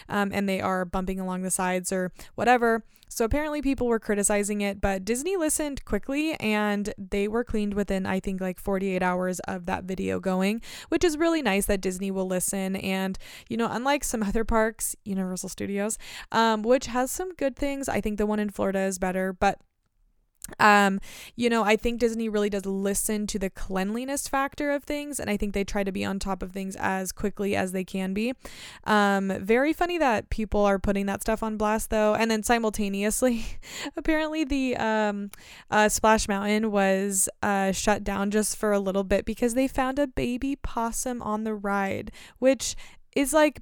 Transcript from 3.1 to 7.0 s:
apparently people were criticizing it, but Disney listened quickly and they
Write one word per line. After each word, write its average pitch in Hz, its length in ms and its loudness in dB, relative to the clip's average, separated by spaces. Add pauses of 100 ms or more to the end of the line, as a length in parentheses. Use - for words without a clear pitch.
apparently 294 360 0
people 254 260 0
were 233 120 2
criticizing 208 640 0
it, 202 200 -2
but 190 240 0
Disney 269 300 0
listened 302 500 -2
quickly 285 500 -2
and 208 640 0
they 202 300 -2